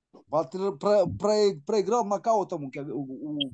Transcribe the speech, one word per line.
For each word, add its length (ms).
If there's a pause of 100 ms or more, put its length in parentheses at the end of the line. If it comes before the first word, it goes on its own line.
(280)
Батлер 500
про-, 280
про-, 600
проиграл 380
нокаутом 600
у 60
Кя-, 180
у, 480
у 180